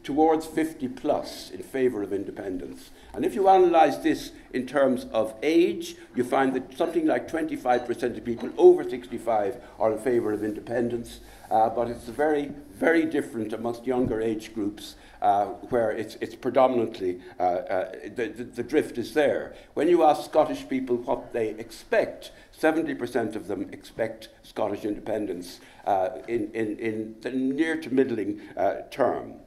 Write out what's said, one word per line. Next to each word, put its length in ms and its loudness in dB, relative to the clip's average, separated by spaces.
towards 420 2
fifty 420 -4
plus 600 -4
in 120 -12
favour 400 0
of 120 -4
independence. 760 -8
And 140 -2
if 80 -2
you 120 2
analyse 520 6
this 340 -2
in 120 -2
terms 460 2
of 300 0
age, 540 2
you 100 0
find 300 2
that 240 -6
something 280 0
like 220 2
twenty-five 560 0
percent 320 -2
of 80 -10
people 320 -4
over 320 8
sixty-five 720 -2
are 140 2
in 60 -2
favour 340 2
of 100 -2
independence, 800 -4
uh, 180 4
but 200 0
it's 160 -10
very, 480 0
very 340 4
different 480 -2
amongst 340 -6
younger 360 2
age 320 -4
groups, 400 -6
uh, 260 4
where 220 2
it's, 320 -6
it's 120 -8
predominantly, 840 0
uh, 40 0
uh, 500 0
the, 120 -4
the, 160 -10
the 180 -10
drift 340 0
is 160 -6
there. 420 2
When 140 2
you 160 6
ask 200 4
Scottish 420 0
people 300 0
what 380 -4
they 160 0
expect 800 -4
Seventy 320 2
percent 400 -2
of 140 -8
them 240 -4
expect 560 -8
Scottish 400 -4
independence, 720 -4
uh, 260 2
in, 260 0
in, 240 -2
in 420 -4
the 120 -6
near 480 0
to 120 -6
middling, 480 2
uh, 320 0
term. 460 -2